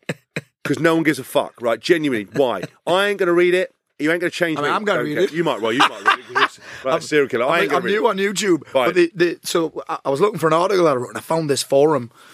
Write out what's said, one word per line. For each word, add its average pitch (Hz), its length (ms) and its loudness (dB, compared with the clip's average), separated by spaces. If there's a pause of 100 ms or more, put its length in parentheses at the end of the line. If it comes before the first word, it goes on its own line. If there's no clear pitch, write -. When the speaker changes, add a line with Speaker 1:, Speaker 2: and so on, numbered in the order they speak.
(640)
Speaker 1:
'Cause 139 160 -4
no 165 160 2
one 165 80 0
gives 147 160 0
a 127 40 -12
fuck, - 380 -2
right? 117 180 0
Genuinely, 139 540 0
why? 117 300 0 (220)
I 190 220 2
ain't 202 120 -4
gonna 175 140 2
read 180 200 4
it. 185 200 0 (260)
You 151 120 0
ain't 175 80 0
gonna 170 120 -2
change 165 280 -2
Speaker 2:
I 147 40 -2
mean, 147 80 0
Speaker 1:
me. 175 40 0
Speaker 2:
I'm 214 80 -4
gonna 196 160 0
Speaker 1:
Don't 123 80 -2
Speaker 2:
read 147 80 -4
Speaker 1:
care. 180 80 0
Speaker 2:
it. - 100 -2
Speaker 1:
You 165 120 -2
might, 117 160 -2
well, 110 100 0
you 254 80 0
might - 240 0
read 370 160 0
it - 140 -20
'cause 392 100 0 (140)
it's, - 20 -20 (120)
Speaker 2:
<laughs> - 140 -18
Speaker 1:
like, 139 100 0
Speaker 2:
I'm, 165 60 -2
Speaker 1:
serial 147 280 2
killer. 120 160 0
I 160 120 2
Speaker 2:
I'm, 170 60 2
Speaker 1:
ain't - 60 -2
gonna 160 100 2
Speaker 2:
I'm 180 60 -6
Speaker 1:
read 185 80 -2
Speaker 2:
new 233 140 0
Speaker 1:
it. - 20 4
Speaker 2:
on 190 80 -2
YouTube, 190 500 0
Speaker 1:
Fine. 127 220 2
Speaker 2:
but 175 60 -2
the, 170 200 2
the, 165 280 -2
so 160 440 -4
I, 156 180 -6
I 139 40 -2
was 139 100 0
looking 196 200 0
for 160 80 0
an 156 60 4
article 175 340 2
I 143 80 4
wrote, 123 140 -4
and 110 80 -12
I 107 40 -10
found 160 280 -2
this 131 140 0
forum, 139 480 2 (220)